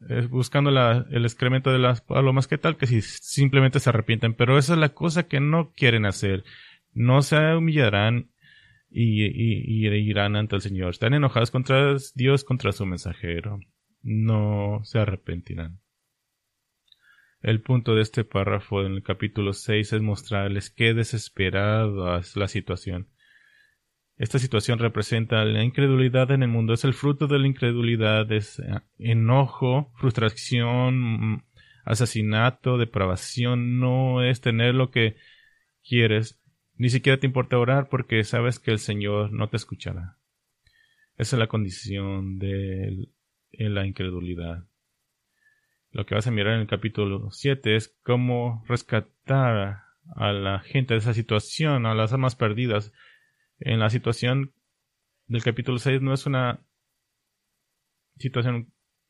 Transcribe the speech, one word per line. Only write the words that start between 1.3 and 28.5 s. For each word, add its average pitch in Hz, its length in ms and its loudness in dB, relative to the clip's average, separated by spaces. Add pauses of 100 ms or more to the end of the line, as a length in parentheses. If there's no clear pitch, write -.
de 127 80 4
las 123 200 2
palomas. 135 460 2
¿Qué - 120 -2
tal 165 180 0
que 123 100 -2
si 117 140 2
simplemente 135 800 2
se 127 100 2
arrepienten?". 113 440 0
Pero 123 220 4
esa 143 180 2
es 165 40 4
la 151 120 2
cosa 170 360 -2
que 135 140 -2
no 151 320 0
quieren 117 340 2
hacer. 95 380 -2 (500)
No 127 280 4
se 156 340 2
humillarán 120 760 2 (580)
y, 110 360 2
y, 113 420 0
y 110 220 0
irán 104 480 2
ante 104 180 -2
el 95 80 -2
Señor. 95 280 -4
Están 113 240 0
enojados 127 360 2
contra 135 460 2 (180)
Dios, 135 300 2
contra 123 260 -2
su 98 160 -4
mensajero. 87 720 -6 (420)
No 107 840 0
se 113 160 -2
arrepentirán. 90 800 -6 (1600)
El 110 180 0
punto 117 360 2
de 110 60 4
este 110 200 -2
párrafo 98 600 -2
en 95 100 -2
el 98 100 -6
capítulo 98 500 -4
seis 107 400 -2
es 110 80 0
mostrarles 101 680 -4
qué 113 240 2
desesperada 101 1300 0
es - 160 -12
la 98 100 0
situación. 90 640 -8 (1080)
Esta 120 220 -4
situación 117 400 0
representa 113 640 0
la 107 200 2
incredulidad 131 640 2
en 135 140 2
el 120 40 0
mundo. 113 240 0
Es 117 120 0
el 135 100 2
fruto 143 320 0
de 143 140 2
la 135 80 2
incredulidad, 117 800 0
es, 107 300 -4